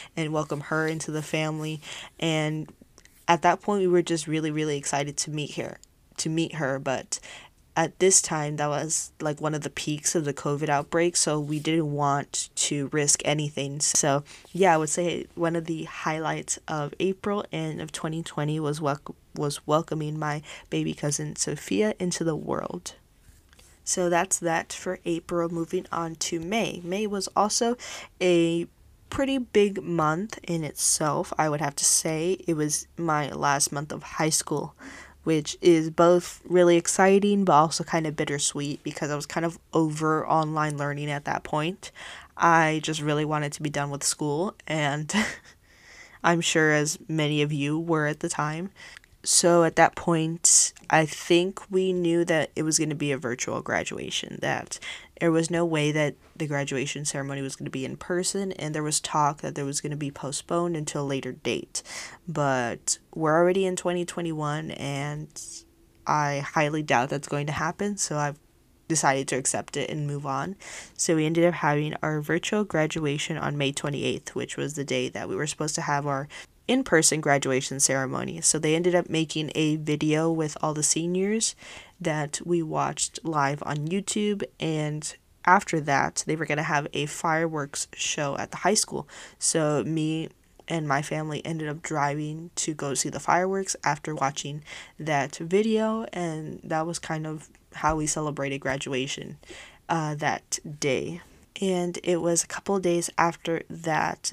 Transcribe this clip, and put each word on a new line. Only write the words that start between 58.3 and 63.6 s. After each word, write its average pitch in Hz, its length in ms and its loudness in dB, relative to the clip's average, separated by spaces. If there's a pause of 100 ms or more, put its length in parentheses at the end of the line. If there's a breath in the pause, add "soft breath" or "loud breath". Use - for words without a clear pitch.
and 156 240 -6
there 151 80 -2
was 151 160 -2
talk 147 440 0
that - 120 -6
there 143 100 -4
was 139 160 -4
gonna 147 140 -6
be 143 160 -4
postponed 170 640 -2
until 151 260 -4
a 143 40 -2
later 131 240 -4
date. - 540 -4 (420 loud breath)
But 135 720 0 (160)
we're 156 240 4
already 185 260 6